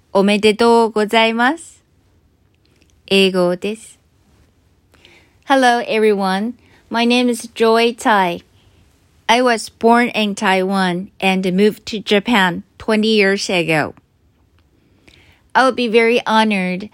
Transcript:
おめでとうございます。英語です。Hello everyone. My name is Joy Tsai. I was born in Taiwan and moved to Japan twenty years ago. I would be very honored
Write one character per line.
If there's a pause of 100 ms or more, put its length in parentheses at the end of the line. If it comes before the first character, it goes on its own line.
(120)
お
め
で
と
う
ご
ざ
い
ま
す。 (1200)
英
語
で
す。 (1500)
Hello
everyone. (380)
My
name
is
Joy
Tsai. (840)
I
was
born
in
Taiwan (100)
and
moved
to
Japan (140)
twenty
years
ago. (1600)
I
would
be
very
honored